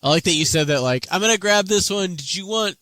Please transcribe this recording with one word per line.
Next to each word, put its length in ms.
I 60
like 160
that 100
you 100
said 220
that, 160
like, 280
I'm 100
gonna 180
grab 280
this 220
one. 280
Did 180
you 120
want 360